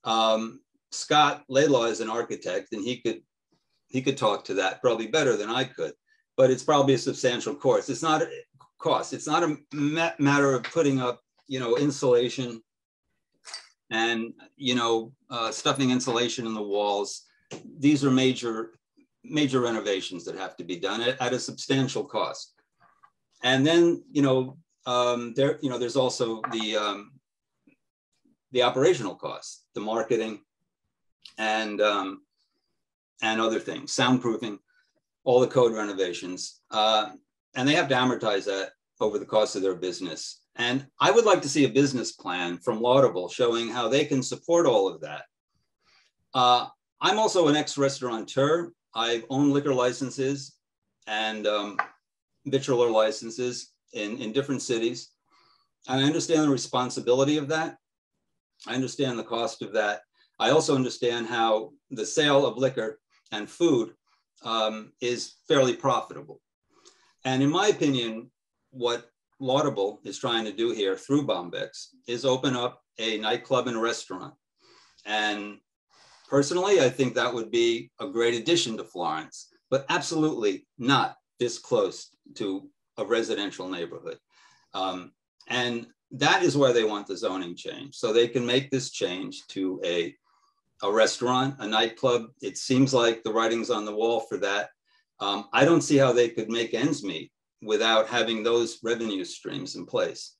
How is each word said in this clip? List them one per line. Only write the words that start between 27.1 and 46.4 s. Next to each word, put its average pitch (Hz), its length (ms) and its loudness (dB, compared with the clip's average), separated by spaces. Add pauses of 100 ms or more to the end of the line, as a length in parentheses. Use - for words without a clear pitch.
the 123 100 2
operational 127 540 2
costs, - 480 -14 (100)
the 101 80 -8
marketing, 110 580 -2 (960)
and, 107 460 -2
um, 98 400 -2 (1000)
and 110 160 0
other 113 200 0
things, - 340 -8
soundproofing, 120 640 0 (640)
all 123 160 4
the 127 80 6
code 120 260 4
renovations, 92 880 -6 (100)
uh, 107 380 2 (440)
and 131 140 0
they 151 60 4
have 170 140 2
to 135 60 2
amortize 117 520 0
that 98 240 -4 (300)
over 107 160 0
the 95 80 -4
cost 107 300 0
of 98 80 -4
their 92 140 0
business. 87 640 -8 (140)
And 123 280 -2 (140)
I 160 140 4
would 226 120 6
like 185 180 4
to 143 60 -6
see 143 160 4
a 123 40 2
business 127 420 2
plan 90 480 -6
from 110 220 -4
Laudable 120 480 4
showing 117 400 0
how 117 200 -2
they 139 160 2
can 135 200 -2
support 170 420 0
all 104 220 4
of 80 140 -8
that. 76 200 -12 (1120)
Uh, 123 320 4 (340)